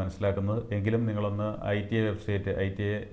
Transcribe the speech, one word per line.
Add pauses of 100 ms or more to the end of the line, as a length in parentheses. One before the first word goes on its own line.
മനസ്സിലാക്കുന്നത്. (180)
എങ്കിലും
നിങ്ങളൊന്ന് (280)
ഐ
ടി
എ
വെബ്സൈറ്റ്,
ഐ
ടി (100)
എ (140)